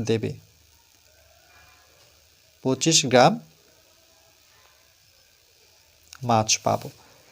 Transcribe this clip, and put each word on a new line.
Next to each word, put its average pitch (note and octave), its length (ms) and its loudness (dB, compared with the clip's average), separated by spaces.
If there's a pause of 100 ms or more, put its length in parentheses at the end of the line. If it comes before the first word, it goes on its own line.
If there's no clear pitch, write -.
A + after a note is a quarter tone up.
দেবে, A2 320 -4 (2250)
পঁচিশ C#3 440 0
গ্রাম C3 340 4 (2750)
মাছ A2+ 360 0
পাবো। A2 320 -6 (420)